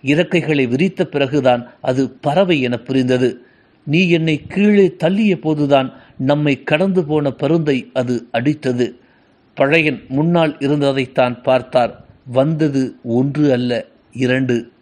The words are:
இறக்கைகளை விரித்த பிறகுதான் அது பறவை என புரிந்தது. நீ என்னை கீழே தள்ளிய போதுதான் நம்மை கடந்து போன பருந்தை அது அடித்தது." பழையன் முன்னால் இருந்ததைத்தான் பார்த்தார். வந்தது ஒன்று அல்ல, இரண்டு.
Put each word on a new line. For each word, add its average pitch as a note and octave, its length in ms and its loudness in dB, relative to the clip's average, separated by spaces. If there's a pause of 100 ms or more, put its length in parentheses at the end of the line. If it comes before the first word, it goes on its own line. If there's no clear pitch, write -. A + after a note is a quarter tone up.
இறக்கைகளை D3 640 0
விரித்த F3 360 -2
பிறகுதான் B2+ 680 0 (100)
அது C3 300 -2
பறவை D#3 500 0
என B2 180 -2
புரிந்தது. B2+ 640 0 (400)
நீ E3+ 240 2
என்னை D#3+ 400 0
கீழே G3+ 500 4
தள்ளிய G3 380 0
போதுதான் C#3+ 560 0 (260)
நம்மை C#3+ 440 0
கடந்து F3+ 420 0
போன D3 260 -2
பருந்தை D3 640 -2
அது B2 400 -2
அடித்தது." B2 600 -2 (640)
பழையன் D3 540 0
முன்னால் D#3+ 500 0
இருந்ததைத்தான் C3+ 840 -2
பார்த்தார். B2 640 -2 (220)
வந்தது C3+ 680 -2 (100)
ஒன்று C3+ 480 0
அல்ல, B2 320 -2 (280)
இரண்டு. B2 580 -2 (120)